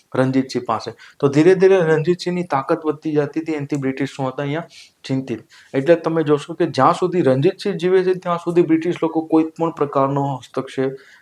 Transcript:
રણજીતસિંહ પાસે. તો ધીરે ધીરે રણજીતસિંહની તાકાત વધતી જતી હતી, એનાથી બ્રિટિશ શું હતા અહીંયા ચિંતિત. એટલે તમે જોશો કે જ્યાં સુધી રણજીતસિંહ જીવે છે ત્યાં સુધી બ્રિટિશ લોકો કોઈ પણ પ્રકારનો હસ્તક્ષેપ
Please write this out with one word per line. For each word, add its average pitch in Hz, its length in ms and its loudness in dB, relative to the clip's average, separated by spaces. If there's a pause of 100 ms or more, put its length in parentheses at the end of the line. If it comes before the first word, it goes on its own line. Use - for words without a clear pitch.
(140)
રણજીતસિંહ 131 520 0
પાસે. 110 260 -4 (260)
તો 143 100 2
ધીરે 156 260 6
ધીરે 190 260 6
રણજીતસિંહની 175 640 0
તાકાત 160 440 -2
વધતી 151 260 -4
જતી 147 280 -2
હતી, 160 120 -6
એનાથી 147 240 -4
બ્રિટિશ 135 340 -4
શું 135 180 -6
હતા 131 140 -6
અહીંયા 147 260 -6 (360)
ચિંતિત. 131 400 -6 (300)
એટલે 143 200 4
તમે 165 280 0
જોશો 147 320 0
કે 170 120 0
જ્યાં 143 280 2
સુધી 175 260 -2
રણજીતસિંહ 143 540 0
જીવે 180 300 2
છે 185 100 0
ત્યાં 180 240 -4
સુધી 175 240 0
બ્રિટિશ 160 400 0
લોકો 160 180 -2
કોઈ 160 240 2
પણ 165 260 -4
પ્રકારનો 139 680 -2
હસ્તક્ષેપ 131 600 -6 (260)